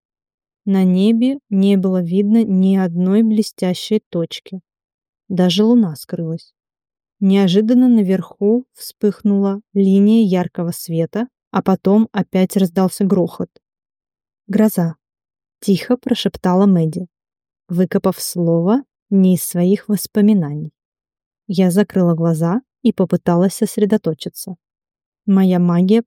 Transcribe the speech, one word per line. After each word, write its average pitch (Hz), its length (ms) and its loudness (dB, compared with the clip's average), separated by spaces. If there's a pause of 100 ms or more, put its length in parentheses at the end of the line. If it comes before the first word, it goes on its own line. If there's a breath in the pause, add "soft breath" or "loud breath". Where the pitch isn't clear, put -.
(640)
На 196 220 0
небе 226 540 0 (100)
не 196 260 2
было 185 260 0
видно 202 440 0
ни 190 320 2
одной 185 460 0
блестящей 214 840 -2
точки. 175 520 -8 (680)
Даже 180 340 0
луна 220 320 2
скрылась. 165 580 -10 (680)
Неожиданно 202 720 4
наверху 208 840 0
вспыхнула 202 880 -4 (120)
линия 196 500 2
яркого 180 480 -2
света, 170 560 -6 (240)
а 190 100 -2
потом 196 500 2
опять 185 440 -2
раздался 185 500 0
грохот. 180 440 -2 (1000)
"Гроза", — 196 480 0 (640)
тихо 202 380 -2
прошептала 185 680 -2
Мэдди, 175 420 0 (600)
выкопав 185 540 -2
слово 175 600 0 (260)
не 185 260 4
из - 80 -6
своих 180 460 -2
воспоминаний. 180 840 0 (760)
Я 185 240 0
закрыла 180 420 0
глаза 165 480 -2 (220)
и 233 100 0
попыталась 180 600 0
сосредоточиться. 202 1000 -4 (720)
Моя 190 340 2
магия 180 480 2